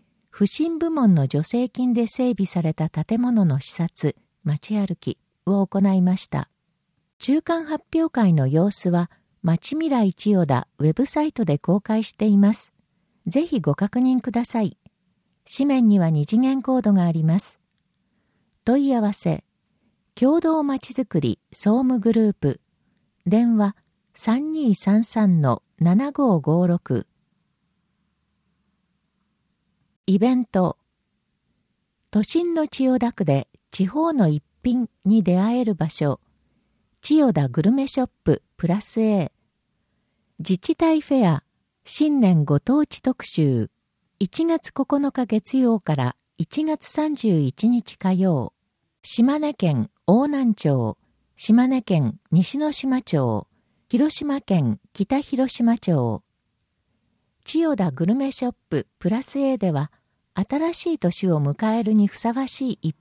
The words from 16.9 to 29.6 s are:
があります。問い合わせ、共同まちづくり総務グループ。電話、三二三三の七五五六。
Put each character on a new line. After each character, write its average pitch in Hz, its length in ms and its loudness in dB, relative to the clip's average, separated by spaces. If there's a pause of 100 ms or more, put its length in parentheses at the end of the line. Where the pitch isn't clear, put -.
が 185 120 4
あ 170 60 2
り 160 140 0
ま 165 160 2
す。 - 180 -16 (1080)
問 277 220 2
い 269 80 2
合 233 60 0
わ 208 140 0
せ、 - 280 -4 (720)
共 285 240 2
同 320 240 0
ま 277 160 -2
ち - 140 -16
づ 262 140 -4
く 160 140 -2
り 120 200 -2 (100)
総 220 280 0
務 254 200 0
グ 226 140 2
ル 220 180 2
ー - 40 -2
プ。 - 260 -4 (640)
電 226 300 2
話、 202 180 2 (440)
三 277 340 -2
二 277 220 0
三 214 300 0
三 190 380 2
の 123 200 0 (160)
七 196 320 2
五 240 300 2
五 165 260 0
六。 175 400 -2 (3000)